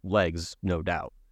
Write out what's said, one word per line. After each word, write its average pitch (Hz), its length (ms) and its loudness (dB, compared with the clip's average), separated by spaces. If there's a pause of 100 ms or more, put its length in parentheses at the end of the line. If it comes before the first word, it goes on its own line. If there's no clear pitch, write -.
legs, 87 600 0
no 90 180 0
doubt. 87 320 -4 (180)